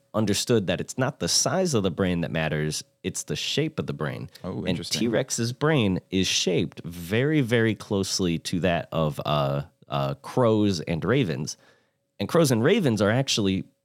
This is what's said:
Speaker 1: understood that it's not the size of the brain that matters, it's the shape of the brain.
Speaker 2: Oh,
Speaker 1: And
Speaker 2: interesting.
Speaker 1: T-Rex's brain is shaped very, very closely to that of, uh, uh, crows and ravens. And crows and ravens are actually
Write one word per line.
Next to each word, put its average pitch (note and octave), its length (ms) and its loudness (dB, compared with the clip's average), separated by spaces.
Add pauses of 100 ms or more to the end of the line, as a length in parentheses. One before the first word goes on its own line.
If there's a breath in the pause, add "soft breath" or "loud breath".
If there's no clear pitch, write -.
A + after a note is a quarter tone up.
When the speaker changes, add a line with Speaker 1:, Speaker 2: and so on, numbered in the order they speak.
(140)
Speaker 1:
understood G#2 540 0
that F2+ 140 0
it's - 160 -12
not C3 220 -2
the E2+ 100 -2
size E3 440 0
of G#2+ 100 2
the F#2+ 80 0
brain F2+ 300 0
that D#2 100 -4
matters, D#2 520 -2 (200)
it's - 200 -6
the D2+ 140 -6
shape - 420 -4
of D2+ 80 -4
the D2 60 -4
brain. C#2+ 360 -8 (140)
Speaker 2:
Oh, F#2+ 160 -6
Speaker 1:
And E2+ 80 -6
Speaker 2:
interesting. E2+ 320 -4
Speaker 1:
T-Rex's A#2+ 540 0
brain B2 480 2 (100)
is F#2 160 2
shaped - 560 0
very, G2+ 560 0
very A2+ 360 4
closely F#2+ 640 0
to - 220 -4
that E2+ 300 0
of, D#2 340 0
uh, C#2+ 360 0 (260)
uh, C#2 280 -2
crows G#2+ 680 2
and D#2+ 240 -2
ravens. G2+ 500 0 (640 soft breath)
And G2+ 80 -4
crows E3 240 4
and A2 100 2
ravens C#3 400 2
are G2+ 100 4
actually A2 520 0 (220)